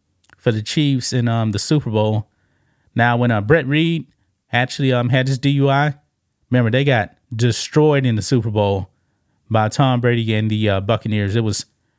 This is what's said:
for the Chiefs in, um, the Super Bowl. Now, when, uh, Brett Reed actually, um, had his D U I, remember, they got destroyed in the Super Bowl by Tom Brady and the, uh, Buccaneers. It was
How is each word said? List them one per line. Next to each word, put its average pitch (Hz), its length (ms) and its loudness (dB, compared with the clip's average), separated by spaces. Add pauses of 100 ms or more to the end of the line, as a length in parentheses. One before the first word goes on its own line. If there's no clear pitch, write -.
(360)
for - 160 -2
the 107 100 -2
Chiefs 139 500 -2
in, 120 140 0
um, 117 260 0
the 98 60 -2
Super 143 320 -2
Bowl. 107 380 -2 (680)
Now, 120 220 2
when, 120 140 2
uh, 107 100 0
Brett 127 260 2
Reed 160 400 -2 (460)
actually, 127 400 0
um, 120 160 0
had 131 200 0
his 135 100 -2
D 139 120 0
U 139 200 2
I, 143 240 0 (560)
remember, 120 200 2
they 131 140 2
got 123 300 0 (200)
destroyed 135 720 2
in 113 120 2
the 101 60 -2
Super 117 280 -2
Bowl 101 400 -2 (580)
by 110 200 2
Tom 127 320 0
Brady 117 340 0
and 107 160 -2
the, 107 180 0
uh, 98 120 0
Buccaneers. 104 560 -2
It 117 80 0
was 104 200 -4 (340)